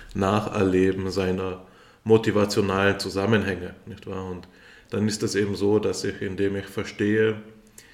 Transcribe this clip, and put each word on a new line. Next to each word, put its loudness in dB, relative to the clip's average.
Nacherleben 2
seiner -2
motivationalen 2
Zusammenhänge, -2
nicht -14
wahr? -10
Und -12
dann 0
ist -2
es -4
eben 0
so, 2
dass -2
ich, -6
indem -2
ich -6
verstehe, 0